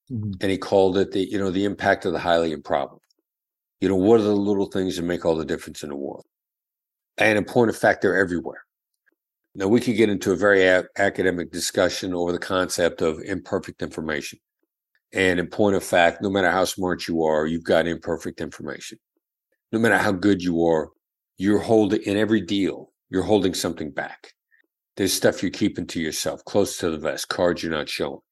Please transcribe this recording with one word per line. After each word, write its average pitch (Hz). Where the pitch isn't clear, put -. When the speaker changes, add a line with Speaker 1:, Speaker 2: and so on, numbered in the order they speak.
Speaker 1:
Mm-hmm. 107
Speaker 2:
And 98
he 92
called 95
it 98
the, 104
you 98
know, 98
the 95
impact 98
of 90
the 80
Hylian 82
problem. 69
You 95
know, 98
what 104
are 104
the 104
little 101
things 92
that 87
make 85
all 82
the 78
difference 76
in 76
the 71
world? 69
And 107
in 101
point 120
of -
fact, 104
they're 90
everywhere. 90
Now, 95
we 113
could 117
get 107
into 98
a 90
very 98
a-, 92
academic 92
discussion 90
over 87
the 87
concept 90
of 80
imperfect 90
information. 78
And 92
in 85
point 98
of 90
fact, -
no 104
matter 95
how 92
smart 90
you 82
are, 78
you've 82
got 82
imperfect 82
information. -
No 113
matter 110
how 101
good 95
you 85
are, 80
you're 98
holding, 107
in 101
every 107
deal, 95
you're 95
holding 92
something 80
back. -
There's 95
stuff -
you're 95
keeping 92
to 90
yourself, -
close -
to 87
the 78
vest, 73
cards 87
you're 82
not 76
showing. 71